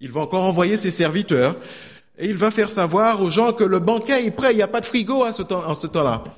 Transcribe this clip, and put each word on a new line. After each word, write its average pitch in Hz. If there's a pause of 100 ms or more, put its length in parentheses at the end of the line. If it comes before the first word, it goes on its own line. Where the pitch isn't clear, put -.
Il 135
va 143
encore 185
envoyer 190
ses 208
serviteurs. 160 (600)
Et 180
il 208
va 208
faire 214
savoir 202
aux 175
gens 226
que 226
le 190
banquet 226
est 214
prêt. 254
Il 226
n'y 214
a 196
pas 233
de -
frigo 254
à 226
ce 202
temps, 180
en 156
ce 156
temps-là. 135 (140)